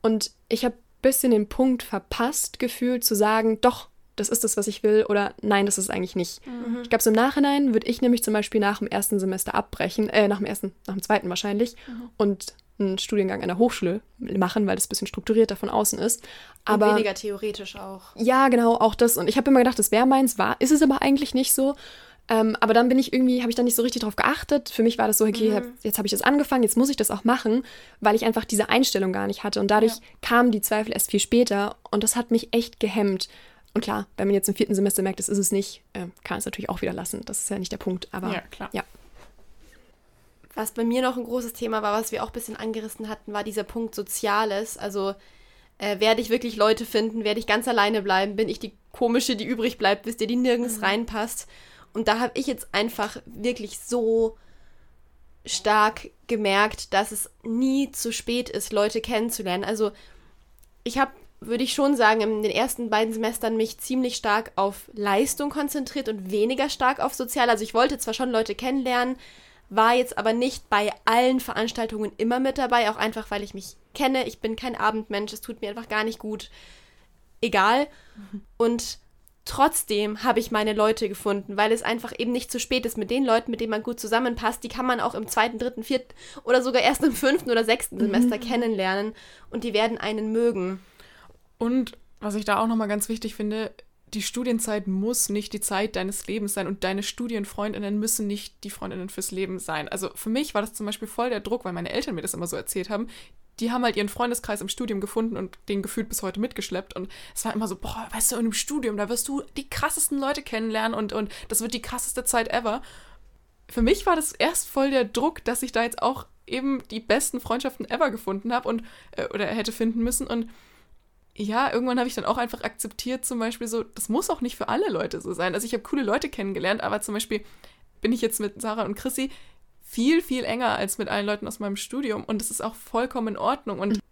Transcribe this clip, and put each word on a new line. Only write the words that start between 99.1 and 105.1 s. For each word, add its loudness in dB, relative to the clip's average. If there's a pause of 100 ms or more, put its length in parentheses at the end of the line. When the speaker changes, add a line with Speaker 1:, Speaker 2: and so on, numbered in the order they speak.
Speaker 2:
Leben -6
sein. -6
Also -6
für -8
mich -2
war 0
das -8
zum -8
Beispiel -8
voll -4
der -4
Druck, -4
weil -6
meine -6
Eltern -4
mir -6
das -6
immer -6
so -8
erzählt -6
haben. -4 (520)
Die -2
haben -2
halt 2
ihren -2
Freundeskreis -4
im -8
Studium -4
gefunden -4